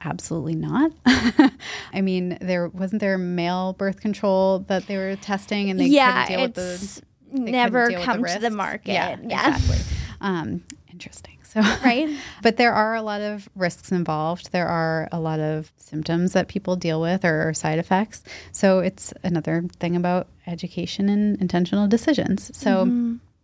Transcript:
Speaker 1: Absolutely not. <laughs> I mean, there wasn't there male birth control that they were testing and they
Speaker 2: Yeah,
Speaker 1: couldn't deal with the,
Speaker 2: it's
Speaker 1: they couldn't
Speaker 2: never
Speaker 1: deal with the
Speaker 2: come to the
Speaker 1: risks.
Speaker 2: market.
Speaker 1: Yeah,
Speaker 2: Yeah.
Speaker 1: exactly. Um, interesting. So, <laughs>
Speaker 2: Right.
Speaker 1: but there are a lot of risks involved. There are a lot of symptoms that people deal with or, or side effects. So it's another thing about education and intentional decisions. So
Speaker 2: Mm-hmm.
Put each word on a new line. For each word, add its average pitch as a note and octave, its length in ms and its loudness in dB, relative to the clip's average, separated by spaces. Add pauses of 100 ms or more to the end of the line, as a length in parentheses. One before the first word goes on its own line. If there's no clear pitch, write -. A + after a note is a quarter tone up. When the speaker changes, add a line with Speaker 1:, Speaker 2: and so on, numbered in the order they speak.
Speaker 1:
Absolutely D#3+ 500 -4
not. D#3+ 440 2
<laughs> - 80 0
I - 960 2
mean, F#3 400 0
there F3+ 260 0
wasn't F#3+ 320 -4
there G3 160 2
male F3+ 580 0
birth G3 260 -2
control F#3+ 580 2 (100)
that F#3+ 180 -2
they G3+ 120 -6
were F#3+ 180 -4
testing G3+ 540 -2
and F#3 100 0
they C4 60 4
Speaker 2:
Yeah, B3+ 400 6
Speaker 1:
couldn't - 100 -4
deal C4 100 0
with A#3 100 -6
the, F3+ 180 -6
Speaker 2:
it's G3 200 -8 (380)
Speaker 1:
they C4+ 60 -2
couldn't A#3 140 -2
Speaker 2:
never A#3+ 360 2
Speaker 1:
deal - 100 -2
with - 20 -4
the B3 120 -2
Speaker 2:
come A3 120 0
to F3 100 -2
the - 60 -4
Speaker 1:
risks. A3+ 140 -2
Speaker 2:
market. - 380 -6
Speaker 1:
Yeah, F3 240 -2 (100)
Speaker 2:
Yeah. - 300 0
Speaker 1:
exactly. - 220 2 (420)
Um, E3+ 420 -4 (300)
interesting. - 500 -18
So, - 180 -4
<laughs> G#3+ 240 2
Speaker 2:
Right. C4 260 4 (320)
Speaker 1:
but A3+ 160 4
there A#3+ 160 6
are G#3+ 220 2
a A3 60 -4
lot G#3 200 -4
of G#3 340 -8
risks F3+ 340 -2
involved. E3 640 -2
There F3 160 0
are D#3+ 420 0
a E3+ 100 -4
lot D#3 200 -2
of D#3 380 -4
symptoms E3 560 -2
that F#3 140 2
people F#3 280 -4
deal D#3+ 240 -2
with F3+ 240 0
or, D#3+ 240 2
or D#3 60 -2
side D#3 240 -2
effects. F#3+ 440 0 (300)
So F#3+ 280 4
it's - 420 -2
another E3+ 420 0 (160)
thing F3 160 0
about F3 300 0 (200)
education F3 640 -4
and G#3 320 2
intentional F#3 480 2
decisions. A3+ 680 2
So A#3 300 2
Speaker 2:
Mm-hmm. A#3+ 300 0 (280)